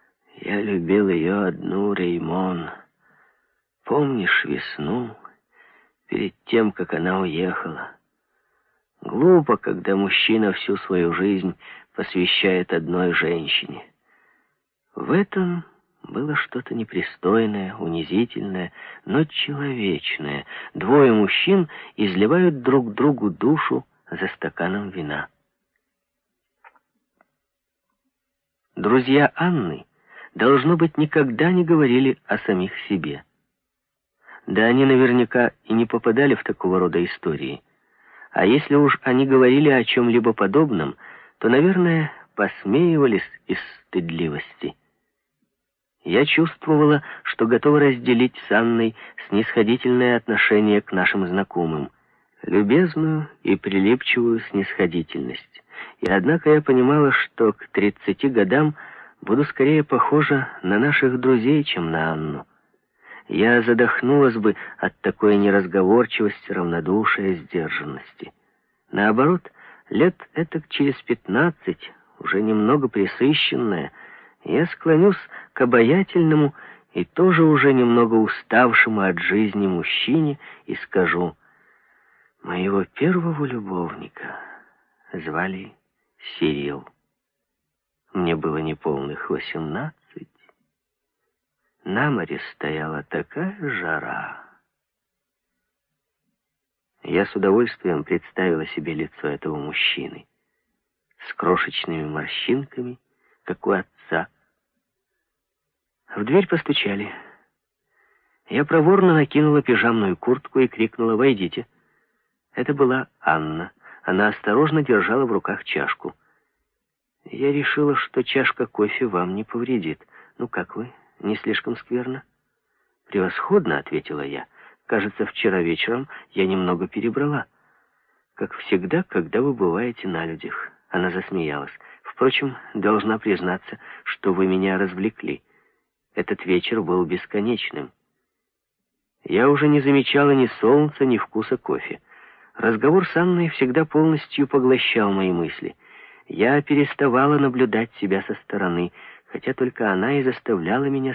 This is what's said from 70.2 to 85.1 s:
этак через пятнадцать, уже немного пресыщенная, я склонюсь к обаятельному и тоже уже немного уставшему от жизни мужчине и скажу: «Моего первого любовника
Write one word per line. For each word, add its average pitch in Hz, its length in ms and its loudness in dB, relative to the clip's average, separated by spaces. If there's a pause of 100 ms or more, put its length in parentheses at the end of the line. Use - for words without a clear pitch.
этак 160 340 -6
через 143 340 0
пятнадцать, 120 920 -4 (280)
уже 95 220 -2
немного 110 440 2
пресыщенная, 117 1040 -2 (540)
я 120 220 0
склонюсь 170 520 2 (360)
к - 80 -12
обаятельному 151 920 4 (380)
и 90 120 -2
тоже 170 380 4
уже 143 300 6
немного 120 420 4
уставшему 110 840 2
от 95 180 0
жизни 101 480 0
мужчине 139 720 0 (280)
и - 100 -6
скажу: 87 600 -2 (1080)
«Моего 185 400 -2
первого 165 600 -2
любовника 90 920 -8 (720)